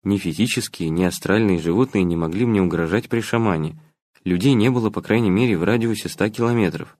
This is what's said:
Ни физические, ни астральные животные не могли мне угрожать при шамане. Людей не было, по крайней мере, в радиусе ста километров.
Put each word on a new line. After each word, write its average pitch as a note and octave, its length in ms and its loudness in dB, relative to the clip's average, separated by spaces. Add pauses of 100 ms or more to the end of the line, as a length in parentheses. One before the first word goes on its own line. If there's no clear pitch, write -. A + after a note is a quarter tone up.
Ни G2+ 140 0
физические, F2+ 720 -4
ни E2+ 140 0
астральные F#2+ 560 0
животные F#2+ 440 0
не F2 120 0
могли E2 320 -2
мне A2 120 2
угрожать F2 480 0
при A#2 140 -2
шамане. F2+ 580 -2 (440)
Людей F#2 320 2
не A2+ 160 4
было, A#2+ 180 0
по - 140 -6
крайней A2 260 2
мере, G2+ 300 2
в E2 40 0
радиусе A2+ 460 -2
ста G#2 220 -2
километров. A2 680 -2